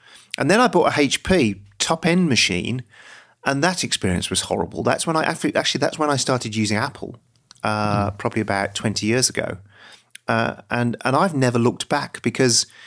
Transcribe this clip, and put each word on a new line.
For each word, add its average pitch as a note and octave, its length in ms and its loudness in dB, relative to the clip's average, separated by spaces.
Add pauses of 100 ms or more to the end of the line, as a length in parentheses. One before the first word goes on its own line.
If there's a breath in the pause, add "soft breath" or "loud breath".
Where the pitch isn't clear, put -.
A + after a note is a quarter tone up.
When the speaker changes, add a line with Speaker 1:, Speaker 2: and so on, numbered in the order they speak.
(380 soft breath)
Speaker 1:
and C#3 140 2
then G#3+ 80 4
I B3 80 6
bought E3+ 280 2
a D3 60 4
H - 220 0
P B2 380 2 (180)
top-end F3 500 2
machine, A2 540 0 (600 loud breath)
and C#3 180 0
that F3 200 0
experience F#2 460 -2
was F#2+ 120 -2
horrible. F#2+ 420 -4
That's B2+ 240 0
when D#3+ 80 2
I, D#3+ 80 2
actually, - 320 -2
actually, D#3 240 0
that's D3+ 180 -2
when D3+ 140 0
I C#3 60 2
started B2 380 -2
using G#2+ 220 0
Apple, A#2 380 -8 (480)
uh, G#2 480 0
Speaker 2:
Mm. G2+ 80 -10
Speaker 1:
probably A2 220 -4
about G2 340 -2
twenty G#2+ 320 -4
years B2+ 200 2
ago. - 300 -4 (720 soft breath)
Uh, A#2 420 0
and, A#2+ 340 0
and C3 120 2
I've E3+ 180 2
never B2+ 260 2
looked A#2+ 300 0
back C#3+ 320 -4
because B2 440 2 (220 loud breath)